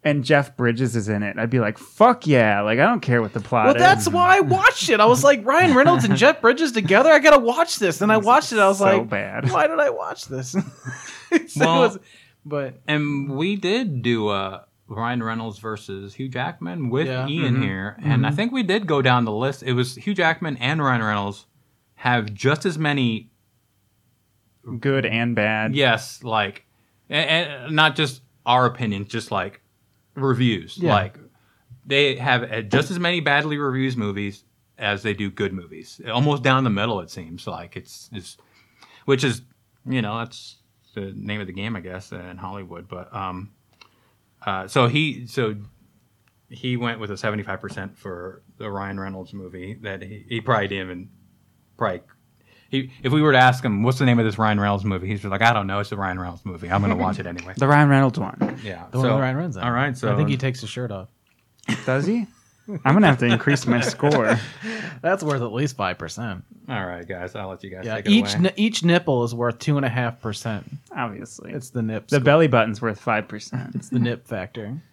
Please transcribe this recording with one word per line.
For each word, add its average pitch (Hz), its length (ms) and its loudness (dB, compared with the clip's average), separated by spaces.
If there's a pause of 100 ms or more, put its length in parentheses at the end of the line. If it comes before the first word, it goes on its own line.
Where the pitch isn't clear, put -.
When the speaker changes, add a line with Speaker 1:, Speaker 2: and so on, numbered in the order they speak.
Speaker 1:
and 147 220 0
Jeff 143 320 2
Bridges 117 400 0
is 107 120 -2
in 104 140 0
it, 101 160 -4
I'd 113 120 -2
be 127 100 2
like, 107 180 -2
"Fuck 240 480 2
yeah." 110 360 4
Like, 110 180 2
I 160 60 6
don't 233 140 2
care 120 220 2
what 104 120 -4
the 117 60 -2
plot 117 260 2
Speaker 2:
Well, 277 100 6
Speaker 1:
is. - 40 2
Speaker 2:
that's 359 280 6
why 349 280 4
I 392 40 4
watched 415 500 4
it. 220 100 4
I 214 60 8
was 247 160 6
like, 277 240 6
"Ryan 311 300 4
Reynolds 302 280 6
and 196 120 4
Jeff 269 240 6
Bridges 269 320 4
together? 220 400 6
I 302 80 8
gotta 294 180 8
watch 262 400 2
this." 180 220 0
And 208 120 4
I 220 60 6
Speaker 1:
This 202 80 0
Speaker 2:
watched 262 260 4
it. 226 60 0
I 202 80 8
was 196 100 4
Speaker 1:
is 196 40 -4
so 202 40 4 (140)
Speaker 2:
like, 113 100 -2
Speaker 1:
bad. 101 420 -2
Speaker 2:
"Why 302 180 2
did 320 100 -2
I 294 120 2
watch - 360 -8
this?" 131 340 -8
<laughs> - 880 -4
So - 160 -4
Speaker 3:
Well, 165 200 4
Speaker 2:
it - 20 4
was, 196 120 -2 (460)
but 139 440 -8
Speaker 3:
and 147 420 -2
we 160 260 -2
did 185 460 -2
do 110 280 0
a 95 340 -6 (220)
Ryan 117 360 -4
Reynolds 113 360 -6
versus 101 560 -12
Hugh 135 160 -10
Jackman 160 600 -6
with 143 180 0
Speaker 2:
Yeah. 127 200 -4
Speaker 3:
Ian 131 280 0
Speaker 2:
Mm-hmm. 123 60 0
Speaker 3:
here. 98 400 -6
And 131 220 2
I 110 60 0
Speaker 2:
Mm-hmm. 147 60 -2
Speaker 3:
think 233 160 -2
we 262 100 -2
did 196 240 0
go 147 160 2
down 123 240 4
the 110 60 -2
list. 131 300 -4
It 131 120 -2
was 123 220 -2
Hugh 202 180 -4
Jackman 160 440 0
and 147 240 -2
Ryan 127 200 2
Reynolds 101 420 -2 (520)
have 117 360 0
just 131 320 0
as 160 140 -2
many 135 520 -2 (1500)
Speaker 1:
Good 135 260 0
and 117 280 0
bad. 110 400 0
Speaker 3:
Yes, 127 480 0
like, 107 440 -4 (420)
and, 147 220 -2 (340)
and 151 120 -4
not 156 200 4
just 147 240 -2 (240)
our 123 220 4
opinions, 104 420 -4
just, 113 220 -8
like, 98 300 -6 (540)
reviews. 120 640 0
Speaker 2:
Yeah. 170 160 0
Speaker 3:
Like, 98 260 0 (680)
they 139 300 2
have, 123 340 2
uh, 110 120 -4
just 131 280 0
as 180 80 -6
many 175 220 0
badly 147 360 0
reviews 131 400 -2
movies 101 480 -6 (320)
as 101 260 -4
they 104 120 -2
do 101 160 -4
good 95 240 -4
movies. 82 460 -16 (100)
Almost 135 320 0
down 131 220 2
the 120 60 2
middle, 104 300 -2
it 85 100 -14
seems 82 360 -14
like. 90 300 -12
It's, - 360 -18
it's, 98 240 -14 (680)
which 135 180 2
is, 117 160 -2 (460)
you 127 160 -2
know, 107 160 -6
that's - 380 -14 (380)
the 98 220 -10
name 104 240 -8
of 98 60 -10
the 92 80 -14
game, 104 200 -8
I 95 60 -8
guess, 92 320 -14
in 90 240 -16
Hollywood. 92 520 -14
But, 90 260 -16
um, 95 380 -8 (960)
uh, 95 220 -6
so 127 180 2
he, 139 400 -2
so 110 300 -4 (960)
he 123 260 -6
went 117 240 -4
with 104 100 -8
a 98 60 -8
seventy-five 104 440 -6
percent 95 380 -12
for 92 440 -14 (160)
the 110 120 -10
Ryan 98 300 -8
Reynolds 95 320 -12
movie 92 500 -14
that 98 200 -10
he, 104 260 -16
he 117 120 -6
probably 104 280 0
didn't 98 180 -6
even, 90 240 -12 (680)
probably, 92 260 -4 (680)
he, 135 220 -4 (100)
if 127 100 0
we 151 100 4
were 151 100 4
to 131 60 8
ask 127 260 6
him, 104 180 0
"What's 127 160 2
the 143 60 2
name 120 160 6
of 113 60 2
this 104 120 -2
Ryan 107 220 2
Reynolds 101 240 0
movie?" 95 240 -4
He's 104 140 -6
just 101 80 -6
like, 98 120 0
"I 117 100 6
don't 101 140 0
know. 98 140 -2
It's 101 100 -6
the 104 60 -8
Ryan 92 240 -6
Reynolds 87 260 -10
movie. 87 240 -10
I'm 101 120 2
gonna 98 140 2
watch 92 220 -2
it - 80 -8
anyway." 87 280 -12
Speaker 1:
<laughs> - 40 -10
The 135 80 2
Ryan 147 220 6
Reynolds 135 300 4
one. - 440 -6
Speaker 3:
Yeah. 90 280 -12
Speaker 2:
The 123 80 -4
one 131 80 0
Speaker 3:
So, 117 80 2
Speaker 2:
with 110 80 0
Ryan 131 140 -2
Reynolds 156 200 -6
in 92 60 -8
it. 117 40 -2
Speaker 3:
all 120 60 0
right. 131 240 -2
So 110 160 -2
Speaker 2:
I - 40 0
think 147 120 2
he 139 80 0
takes 131 240 -4
his 107 100 -12
shirt 123 220 -8
off. 95 160 -10 (800)
Speaker 1:
Does 135 200 0
he? 220 200 -2 (580)
I'm 135 100 4
gonna 202 120 6
have 135 140 4
to 120 60 2
increase 120 400 0
my 120 140 2
score. 123 580 0 (320)
Speaker 2:
<laughs> 156 300 -12
That's 185 220 -2
worth 143 180 -2
at 117 120 -6
least 131 240 -4
five 92 200 -4
percent. 95 480 -10 (240)
Speaker 3:
All 110 180 -6
right, 87 220 -10
guys. 92 260 -10
I'll 101 140 -10
let 95 160 -14
you 98 60 -14
guys 92 160 -14
Speaker 2:
Yeah, 110 100 -6
Speaker 3:
take 113 100 -8
it 208 40 0
Speaker 2:
each 202 240 4
Speaker 3:
away. 170 80 0
Speaker 2:
ni-, 185 140 0
each 214 280 -2
nipple 170 400 2
is 117 100 -6
worth 120 240 -4
two 147 200 0
and 139 80 -2
a - 20 -2
half 120 320 -4
percent. 107 460 -8 (280)
Speaker 1:
Obviously. - 580 -10
Speaker 2:
It's 127 180 -12
the 123 100 -6
nip 110 280 -6
Speaker 1:
The 147 80 0
Speaker 2:
score. 135 80 2
Speaker 1:
belly 156 240 6
button's 113 340 2
worth 110 180 -6
five 107 280 -2
percent. - 480 -12
Speaker 2:
It's - 120 -10
the 127 100 -2
nip 120 280 -2
factor. 110 560 -10 (100)